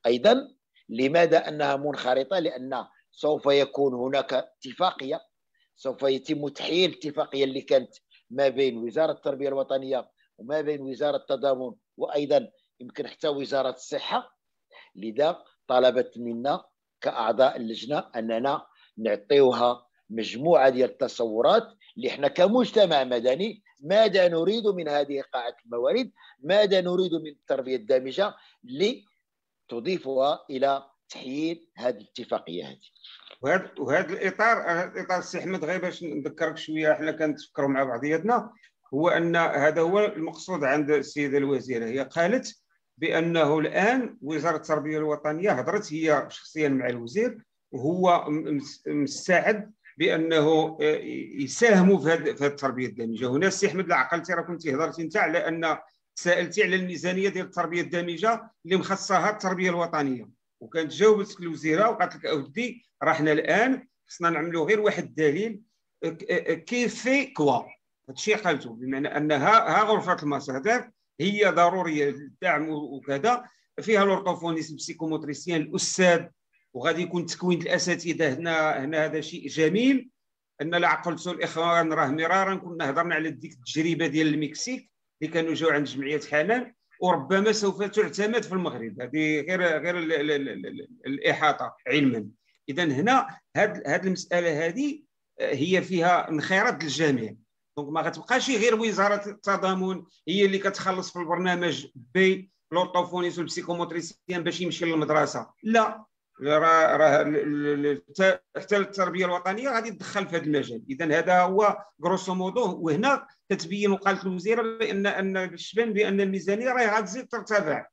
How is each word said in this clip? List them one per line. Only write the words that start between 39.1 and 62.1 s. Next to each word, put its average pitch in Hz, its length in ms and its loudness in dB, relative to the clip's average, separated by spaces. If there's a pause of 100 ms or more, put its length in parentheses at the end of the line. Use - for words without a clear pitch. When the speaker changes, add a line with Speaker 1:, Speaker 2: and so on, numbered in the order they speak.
Speaker 2:
هذا 156 440 2
هو 196 240 4
المقصود 160 600 -6
عند 143 260 2
السيدة 143 480 0
الوزيرة. 127 460 -2
هي 127 180 -4
قالت 175 580 -2 (380)
بأنه 165 600 2
الآن 220 640 0
وزارة 156 340 -2
التربية 151 420 -2
الوطنية 151 520 -2
هضرت 151 420 -2
هي 151 380 2
شخصيًا - 380 -4
مع 131 180 0
الوزير، 123 580 -4 (280)
وهو 175 560 2
م-، 151 280 -2
مس-، - 300 -10
مستعد 160 840 0 (260)
بأنه، 160 840 2
آه، 151 200 2 (400)
يساهموا 190 580 6
في 160 100 0
هذه، 147 260 2
في 135 100 -2
هذه 143 60 2
التربية 127 360 -4
الدامجة. 113 420 -6
هنا 147 180 2
السي 190 200 0
أحمد، 175 220 -2
لا 165 80 4
عقلتي، 165 360 0
راه 170 100 -2
كنتي 160 320 -6
هضرتي 156 280 -4
أنت 160 140 -6
على 165 320 0
أن 165 300 -2 (360)
سألتي 175 480 0
على 185 140 2
الميزانية 180 520 -2
ديال 185 180 -4
التربية 175 340 -4
الدامجة 170 680 -2 (140)
اللي 175 120 0
مخصصاها 190 540 0
التربية 185 400 -2
الوطنية، 151 580 -2 (320)
وكانت 147 320 -4
جاوبتك 196 480 4
الوزيرة 160 500 0
وقالت 180 260 -2